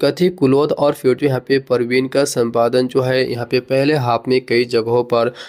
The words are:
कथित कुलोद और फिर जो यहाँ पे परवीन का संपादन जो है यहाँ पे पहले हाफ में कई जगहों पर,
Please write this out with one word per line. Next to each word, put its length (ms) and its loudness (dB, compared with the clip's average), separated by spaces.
कथित 380 0
कुलोद 320 2
और 220 0
फिर 220 0
जो 120 0
यहाँ 120 0
पे 200 0
परवीन 480 0
का 180 0
संपादन 600 0
जो 140 0
है 300 0
यहाँ 140 -6
पे 140 0
पहले 360 0
हाफ 320 -2
में 180 2
कई 200 2
जगहों 380 0
पर, 300 0